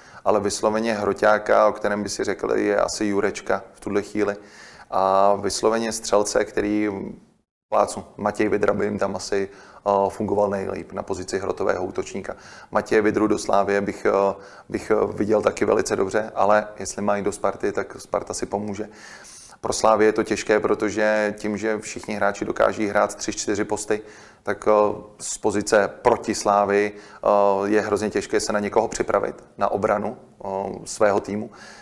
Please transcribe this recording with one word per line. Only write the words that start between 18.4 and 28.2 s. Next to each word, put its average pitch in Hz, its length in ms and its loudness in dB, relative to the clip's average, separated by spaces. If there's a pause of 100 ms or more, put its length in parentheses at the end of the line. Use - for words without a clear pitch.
pomůže. 104 440 -8 (720)
Pro - 120 -4
Slávy 107 320 6
je 107 60 6
to 101 120 2
těžké, 107 360 2
protože 104 800 0
tím, 104 200 -4
že 107 220 -2
všichni - 360 -10
hráči 104 300 -2
dokáží 107 420 0
hrát 101 280 0
tři, - 180 -8
čtyři 107 300 -2
posty, 104 380 -4 (420)
tak, 104 240 -4
eh, 107 40 6 (480)
z - 180 -10
pozice 101 520 2 (120)
proti 110 340 2
Slávy, 101 560 2
eh, - 360 -8 (380)
je 104 160 2
hrozně 104 280 0
těžké 101 300 -2